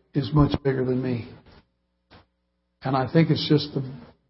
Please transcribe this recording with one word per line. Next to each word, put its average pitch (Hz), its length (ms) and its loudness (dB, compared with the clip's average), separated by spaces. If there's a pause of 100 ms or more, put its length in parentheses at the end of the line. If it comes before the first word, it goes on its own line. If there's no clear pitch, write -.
(140)
is 135 200 -4
much 147 180 4 (120)
bigger 131 220 -2
than 127 160 -2
me. 123 260 -6 (1600)
And 139 120 -2
I 131 160 -2
think 165 180 6
it's 135 180 0
just 147 280 2
a, 139 60 -4 (480)